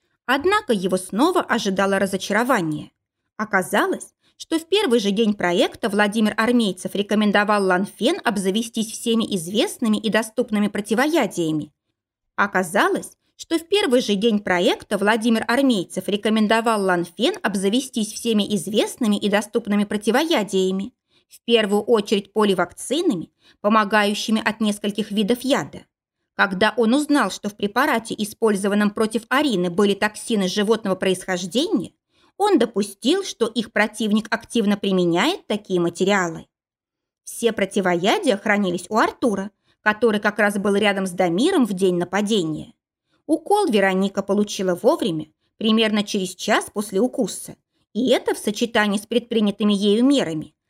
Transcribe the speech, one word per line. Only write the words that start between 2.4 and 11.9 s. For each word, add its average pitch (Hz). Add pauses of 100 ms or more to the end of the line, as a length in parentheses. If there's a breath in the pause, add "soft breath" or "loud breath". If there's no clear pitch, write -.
Оказалось, 214 (220)
что -
в 330
первый 381
же 202
день 208
проекта 202
Владимир 208
Армейцев 226
рекомендовал 208
Ланфен 190
обзавестись 214
всеми 226 (120)
известными 214
и 220
доступными 214
противоядиями. 208 (640)